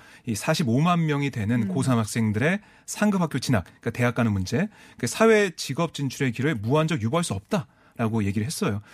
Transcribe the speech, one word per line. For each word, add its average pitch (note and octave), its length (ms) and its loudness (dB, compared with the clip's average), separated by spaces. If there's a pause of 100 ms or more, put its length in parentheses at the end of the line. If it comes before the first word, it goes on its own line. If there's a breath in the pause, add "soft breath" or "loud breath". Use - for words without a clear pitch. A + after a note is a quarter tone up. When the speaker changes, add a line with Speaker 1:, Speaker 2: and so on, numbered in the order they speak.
(260 loud breath)
Speaker 1:
이 A#2 80 -4
사십오만 D#3+ 720 2
명이 C#3+ 240 0
되는 A#2 340 0
Speaker 2:
음. - 40 -2
Speaker 1:
고삼 C3 320 0
학생들의 A2+ 600 0 (280 loud breath)
상급 G3 340 0
학교 D3+ 160 -2
진학, A2+ 280 0
그러니까 - 260 -8
대학 A#2+ 240 0
가는 A#2 180 2
문제, A2+ 340 -2 (300 loud breath)
그 - 80 -4
사회 G#3 460 4
직업 D#3+ 420 -4
진출의 C3+ 380 -2
기로에 C3+ 240 0
무한정 D3 440 0
유보할 C#3+ 240 0
수 A#2 120 -4
없다라고 A2+ 880 -4
얘기를 G2+ 220 0
했어요. A#2 360 -4 (120 loud breath)